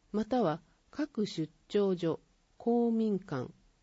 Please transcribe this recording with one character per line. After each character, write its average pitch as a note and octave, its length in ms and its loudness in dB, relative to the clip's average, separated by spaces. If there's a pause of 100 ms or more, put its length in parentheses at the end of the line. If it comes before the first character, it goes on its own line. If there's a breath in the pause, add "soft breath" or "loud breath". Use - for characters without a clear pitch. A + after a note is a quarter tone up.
(120)
ま G#3+ 140 -2
た B3 180 2
は D#3+ 180 0 (300 soft breath)
各 D4 340 -4
出 D#3+ 240 -4 (200)
張 G3 260 2
所、 E3 240 -2 (380)
公 A#3 340 2
民 A3 280 2
館、 C3+ 300 -6 (340)